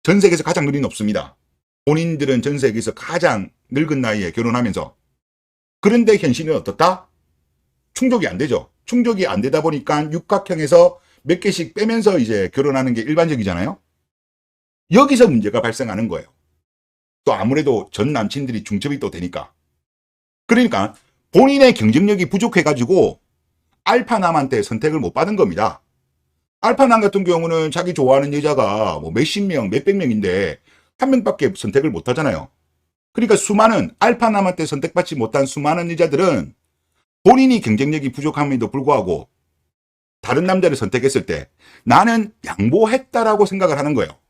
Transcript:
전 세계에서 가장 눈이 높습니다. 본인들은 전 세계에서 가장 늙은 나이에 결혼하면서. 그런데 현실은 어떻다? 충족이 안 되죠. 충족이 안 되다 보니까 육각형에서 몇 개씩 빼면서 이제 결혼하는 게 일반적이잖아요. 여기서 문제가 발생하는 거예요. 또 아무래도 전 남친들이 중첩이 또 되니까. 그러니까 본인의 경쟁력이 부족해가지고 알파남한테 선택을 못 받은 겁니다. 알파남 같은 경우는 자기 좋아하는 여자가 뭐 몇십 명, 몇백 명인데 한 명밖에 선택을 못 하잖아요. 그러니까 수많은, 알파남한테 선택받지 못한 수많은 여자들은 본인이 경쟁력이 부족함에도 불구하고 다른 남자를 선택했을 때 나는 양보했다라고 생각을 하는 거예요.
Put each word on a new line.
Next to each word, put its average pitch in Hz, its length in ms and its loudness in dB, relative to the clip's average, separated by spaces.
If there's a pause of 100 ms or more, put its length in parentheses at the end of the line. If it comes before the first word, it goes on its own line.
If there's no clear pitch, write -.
전 190 160 4
세계에서 175 240 4
가장 165 220 -2
눈이 143 160 -2
높습니다. 101 540 -4 (500)
본인들은 147 560 0
전 143 160 -4
세계에서 113 380 -2
가장 156 560 -4 (180)
늙은 147 320 -2
나이에 107 300 -2
결혼하면서. 113 640 -4 (840)
그런데 220 360 4
현실은 156 380 -2
어떻다? 175 520 -2 (840)
충족이 247 340 0
안 - 100 -8
되죠. 120 340 -4 (140)
충족이 226 420 0
안 98 140 -4
되다 139 200 0
보니까 151 500 -2
육각형에서 170 880 2 (240)
몇 180 160 0
개씩 185 360 -4
빼면서 214 440 0
이제 104 340 -2
결혼하는 135 400 0
게 113 80 -2
일반적이잖아요. 135 760 -2 (1120)
여기서 247 360 6
문제가 113 340 0
발생하는 113 460 -4
거예요. 85 200 -8 (960)
또 127 100 2
아무래도 120 580 0
전 151 220 -2
남친들이 117 500 -6
중첩이 117 360 -6
또 101 100 -6
되니까. 87 440 -10 (920)
그러니까 165 480 0 (360)
본인의 269 420 6
경쟁력이 180 560 2
부족해가지고 151 920 0 (640)
알파남한테 175 800 0
선택을 151 380 -4
못 90 140 -4
받은 196 220 -4
겁니다. 101 460 -2 (800)
알파남 240 400 2
같은 196 220 0
경우는 165 480 0
자기 170 220 -4
좋아하는 139 400 2
여자가 110 640 -2
뭐 80 120 -10
몇십 160 340 -2
명, 135 240 -4
몇백 185 280 -2
명인데 101 640 -2 (380)
한 262 120 -2
명밖에 202 460 0
선택을 139 360 -2
못 85 180 -8
하잖아요. 123 400 -4 (640)
그러니까 220 240 2
수많은, 208 640 0
알파남한테 202 640 0
선택받지 160 500 -4
못한 135 300 0
수많은 156 460 -2
여자들은 151 640 0 (720)
본인이 254 360 6
경쟁력이 139 520 0
부족함에도 143 600 -2
불구하고 110 580 -2 (920)
다른 135 240 -2
남자를 185 320 2
선택했을 117 480 -2
때 78 240 -8 (340)
나는 208 500 2 (120)
양보했다라고 214 1000 0
생각을 185 320 -2
하는 147 160 -2
거예요. 90 180 -2 (180)